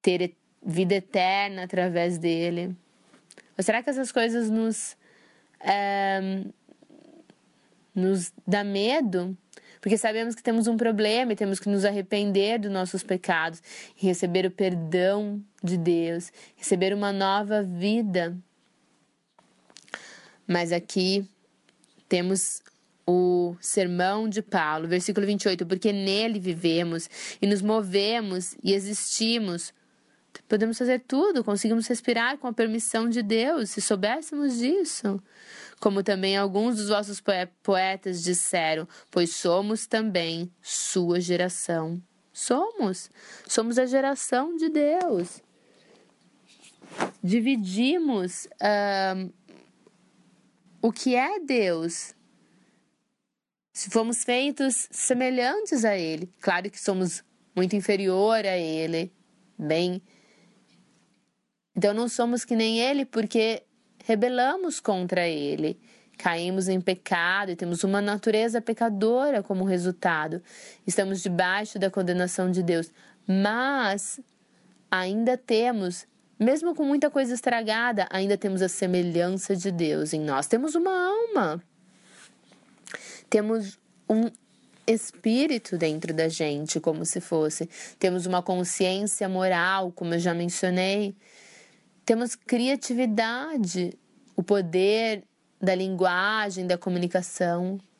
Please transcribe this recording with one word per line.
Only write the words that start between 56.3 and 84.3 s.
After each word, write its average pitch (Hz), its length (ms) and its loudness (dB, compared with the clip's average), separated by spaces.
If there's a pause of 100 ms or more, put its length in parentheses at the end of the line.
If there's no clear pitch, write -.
claro 185 300 0
que - 100 -14
somos 185 440 -2 (320)
muito 185 200 2
inferior 202 720 2
a 185 120 0
ele, 160 540 -2 (460)
bem. 175 440 0 (1700)
Então 202 200 2
não 226 160 -2
somos 240 340 -2
que - 100 -4
nem 226 260 2
ele 269 260 0
porque 226 580 0 (400)
rebelamos 254 800 0
contra 180 440 0
ele. 151 540 -2 (380)
Caímos 180 500 -2
em 185 140 0
pecado 185 680 0
e 170 40 -4
temos 175 300 -4
uma 202 160 2
natureza 220 580 0
pecadora 226 840 0
como 190 220 -2
resultado. 175 800 0 (420)
Estamos 190 380 -2
debaixo 190 560 0
da 190 100 2
condenação 180 600 0
de 180 100 2
Deus. 165 300 0 (340)
Mas 214 920 0 (720)
ainda 208 460 0
temos, 220 680 0 (320)
mesmo 302 380 2
com 311 80 0
muita 285 260 4
coisa 269 240 0
estragada, 226 800 0
ainda 196 260 2
temos 190 240 0
a 190 60 2
semelhança 180 880 0
de 185 160 -2
Deus 156 400 0
em 156 80 -2
nós. 143 280 0
Temos 302 280 0
uma 349 160 2
alma. 370 720 0 (1700)
Temos 214 500 0 (300)
um 220 200 2 (560)